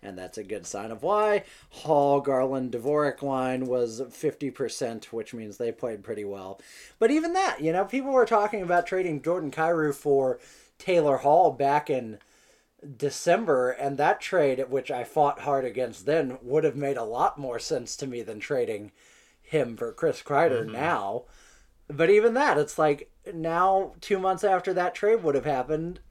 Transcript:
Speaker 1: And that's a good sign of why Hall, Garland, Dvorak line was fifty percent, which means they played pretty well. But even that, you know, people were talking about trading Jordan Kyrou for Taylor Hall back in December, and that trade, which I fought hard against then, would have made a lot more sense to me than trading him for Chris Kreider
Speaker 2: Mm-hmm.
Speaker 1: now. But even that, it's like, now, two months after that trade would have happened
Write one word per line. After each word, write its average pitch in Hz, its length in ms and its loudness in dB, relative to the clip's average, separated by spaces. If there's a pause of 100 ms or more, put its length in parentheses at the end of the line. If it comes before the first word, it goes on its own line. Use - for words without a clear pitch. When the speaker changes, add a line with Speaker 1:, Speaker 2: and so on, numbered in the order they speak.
Speaker 1:
And 98 160 -14
that's 90 220 -12
a 104 60 -10
good 95 200 -8
sign 107 280 -8
of 110 100 -12
why 208 400 2 (280)
Hall, 143 500 4
Garland, 131 520 0
Dvorak 139 480 0
line 131 460 -2
was 120 340 -2 (100)
fifty 143 420 -4
percent, 113 600 -6
which 113 220 -8
means 110 220 -12
they 117 160 -2
played 110 320 -8
pretty 104 200 -8
well. 98 360 -10 (400)
But 226 100 6
even 320 220 0
that, 370 280 0
you 160 120 0
know, 185 120 0
people 269 280 -4
were 254 120 6
talking 208 380 2
about 175 240 2
trading 175 360 -2
Jordan 160 280 -2
Kyrou 160 420 0
for 135 460 2 (400)
Taylor 151 380 4
Hall 160 340 6
back 143 400 0
in 113 280 -4 (800)
December, 143 760 2
and 139 260 -4
that 165 220 2
trade, 135 500 0
which 135 220 -2
I 123 100 -4
fought 143 380 0
hard 139 240 0
against 117 420 -6
then, 139 360 0
would 139 200 2
have 139 140 0
made 139 200 -2
a 117 80 -4
lot 127 340 0
more 127 200 -6
sense 117 380 -6
to 139 100 -10
me 120 160 -8
than 107 160 -10
trading 110 540 -4 (500)
him 120 340 -2
for 113 160 -8
Chris - 300 -2
Kreider 139 400 2
Speaker 2:
Mm-hmm. 107 100 -8
Speaker 1:
now. 120 520 -2 (640)
But 156 220 2
even 214 240 6
that, 254 240 2
it's 147 200 -2
like, 151 320 0 (240)
now, 175 680 0
two 196 180 0
months 185 240 0
after 190 320 2
that 180 200 0
trade 214 280 2
would 147 120 2
have 135 100 0
happened 156 560 -2 (100)